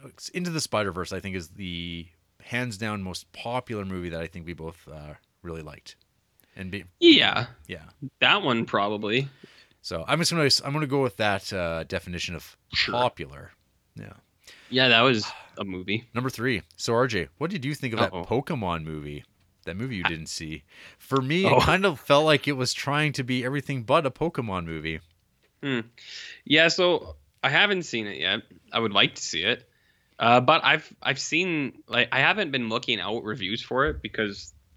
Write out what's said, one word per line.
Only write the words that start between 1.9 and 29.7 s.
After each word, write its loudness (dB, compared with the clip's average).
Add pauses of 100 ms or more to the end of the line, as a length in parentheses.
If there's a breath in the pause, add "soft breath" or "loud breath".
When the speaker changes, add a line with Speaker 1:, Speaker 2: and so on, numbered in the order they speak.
Speaker 1:
hands -6
down -4
most -10
popular -6
movie -6
that -6
I -6
think -14
we -8
both, -14
uh, -16 (280)
really -10
liked. -18 (580)
And -12
be-, -8 (160)
Speaker 2:
Yeah. 6 (200)
Speaker 1:
yeah. -10 (380)
Speaker 2:
That 4
one 2
probably. 0 (540 soft breath)
Speaker 1:
So -6
I'm 2
just 0
gonna, 4 (160)
I'm -4
gonna 0
go 2
with -2
that, 0
uh, -2
definition -6
of -16 (160)
Speaker 2:
Sure. 0
Speaker 1:
popular. -2 (460)
Yeah. -16 (580 loud breath)
Speaker 2:
Yeah, 4
that 8
was 4 (320 loud breath)
a -6
movie. -6 (100)
Speaker 1:
Number -2
three. -2 (140)
So -2
R 4
J, -2 (100)
what -4
did -6
you -2
think -6
of 0
Speaker 2:
Uh-oh. 0
Speaker 1:
that -12
Pokemon -2
movie? -8 (400)
That -8
movie -6
you -4
Speaker 2:
I 4
Speaker 1:
didn't -8
see. -10 (360 loud breath)
For -2
me, 0
Speaker 2:
Oh. 6
Speaker 1:
it 6
kind 4
of 0
felt 4
like 4
it 0
was -2
trying 0
to -4
be -2
everything -4
but 4
a -2
Pokemon -2
movie. -4 (600)
Speaker 2:
Hmm. -2 (640 loud breath)
Yeah, 6
so 0 (260)
I 4
haven't 4
seen -4
it -8
yet. 0 (280)
I 0
would 0
like 6
to -14
see -4
it. 0 (520)